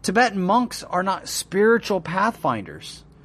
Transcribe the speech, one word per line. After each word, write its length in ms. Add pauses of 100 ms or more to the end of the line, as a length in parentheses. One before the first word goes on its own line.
Tibetan 380
monks 420
are 200
not 240
spiritual 720
pathfinders. 1000 (220)